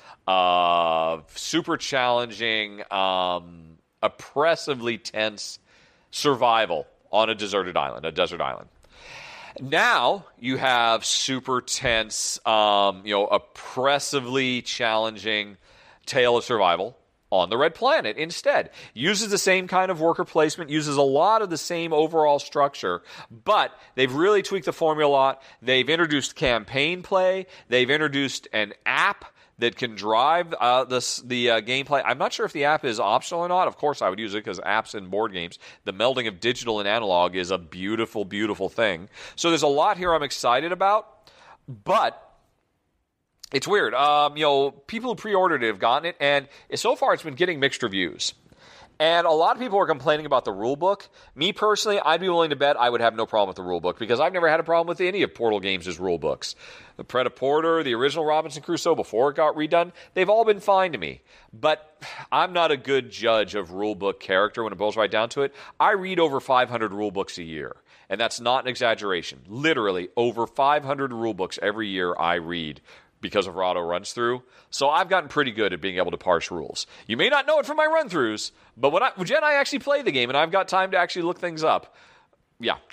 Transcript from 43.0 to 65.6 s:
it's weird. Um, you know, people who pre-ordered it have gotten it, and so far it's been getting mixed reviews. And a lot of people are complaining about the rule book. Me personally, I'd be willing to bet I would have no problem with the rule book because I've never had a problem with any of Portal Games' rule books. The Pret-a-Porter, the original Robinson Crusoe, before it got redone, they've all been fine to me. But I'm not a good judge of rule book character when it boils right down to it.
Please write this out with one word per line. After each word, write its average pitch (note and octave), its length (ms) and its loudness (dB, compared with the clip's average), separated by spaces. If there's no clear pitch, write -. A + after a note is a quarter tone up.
it's C3+ 120 -2
weird. D#3 280 2
Um, D3 420 4
you D#3 80 -2
know, C#3 280 4
people A#3 400 -8
who G3 40 -4
pre-ordered F#3 480 2
it A2+ 40 2
have G2+ 120 -2
gotten C#3 300 2
it, - 100 -12
and C#3+ 300 2
so B3+ 240 0
far A#3 160 2
it's - 100 -4
been C#3 120 -10
getting E3 260 0
mixed C#3 200 0
reviews. F#2+ 520 -2
And E3+ 300 4
a E3 40 4
lot F3+ 260 4
of A3+ 40 -8
people G#3+ 160 -2
are F#3 80 4
complaining D3+ 400 0
about C#3 200 0
the G#2+ 80 -4
rule A#2 240 -2
book. F#3+ 320 -2
Me E3+ 160 -2
personally, G#3 480 0
I'd E3 220 2
be F#3 80 -2
willing E3+ 220 2
to C#3 40 -2
bet C#3 240 2
I B2 100 4
would A#2+ 120 0
have A2+ 120 4
no A2 120 -2
problem G#2 240 2
with F#2 80 -10
the G2 40 -10
rule F2+ 200 -2
book F2 180 -2
because A#2 220 2
I've F3 100 2
never F3 160 2
had D#3+ 140 4
a - 20 -2
problem E3+ 240 2
with F3 140 -4
any F#3 200 0
of A#2 140 -2
Portal A2 240 0
Games' F2+ 400 -4
rule F2+ 180 0
books. D2 380 -4
The - 80 -14
Pret-a-Porter, D3 800 0
the B2+ 100 0
original C#3 300 0
Robinson D3+ 400 -2
Crusoe, E3+ 320 0
before A#2+ 360 0
it C#3 40 -8
got D3+ 200 2
redone, E3+ 360 0
they've F#3 160 2
all A3 160 4
been G#3 160 2
fine F#3+ 320 2
to A#2+ 40 -6
me. C#2+ 260 -8
But D3+ 500 -2
I'm E3+ 220 2
not E3+ 180 4
a C#3+ 60 0
good B2+ 340 0
judge G#2+ 420 0
of F2+ 200 -6
rule G#2 220 -2
book F#2+ 260 -4
character G2+ 420 0
when G#2+ 80 -4
it F#2 60 -12
boils G2+ 180 -2
right G#2 160 0
down A2 200 0
to C#3+ 100 -4
it. C#3 120 -2